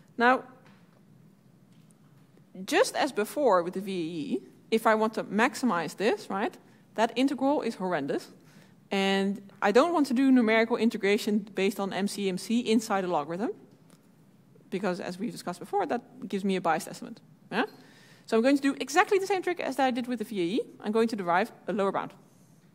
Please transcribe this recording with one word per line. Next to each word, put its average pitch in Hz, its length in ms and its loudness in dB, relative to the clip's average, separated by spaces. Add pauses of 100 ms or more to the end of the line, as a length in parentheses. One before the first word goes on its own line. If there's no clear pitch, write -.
(180)
Now, 247 240 4 (2250)
just 359 320 2
as 269 160 0
before 208 500 2
with 180 120 -6
the 190 60 -4
V 196 120 -6
E 170 420 -4
E, 403 80 -6 (300)
if 220 160 2
I 220 80 6
want 220 180 0
to 190 80 -4
maximize 202 720 0
this, 262 320 0
right, 208 300 -4 (380)
that 226 180 2
integral 269 480 0
is 233 140 -4
horrendous. 180 560 -4 (580)
And 196 500 0 (220)
I 202 100 4
don't 311 220 6
want 294 140 2
to - 40 -4
do 269 180 4
numerical 226 460 4
integration 208 640 0 (160)
based 196 260 -2
on 196 140 -6
M 196 120 -2
C 202 220 -4
M 185 80 -2
C 226 240 -2
inside 214 440 0
a 180 40 -4
logarithm. 175 440 -2 (1200)
Because 180 260 -2
as 180 220 -8
we've 226 100 -4
discussed 175 300 -10
before, 392 260 -2
that 247 160 -2 (240)
gives 196 180 -4
me 196 120 0
a 180 40 -4
biased 165 280 0
estimate. - 320 -14 (320)
Yeah? 254 140 0 (600)
So 226 100 2
I'm 226 60 6
going 277 140 6
to 277 60 -4
do 277 180 2
exactly 359 380 2
the 381 80 0
same 381 160 0
trick 359 180 -4
as - 180 -4
I 262 140 2
did 240 160 -4
with 247 100 -4
the 214 60 -8
V 208 160 -6
A 170 40 0 (120)
E. - 40 0 (200)
I'm 208 120 -4
going 226 160 4
to 233 80 -6
derive 180 360 0 (160)
a 180 40 -4
lower 196 200 0
bound. 147 200 -6 (640)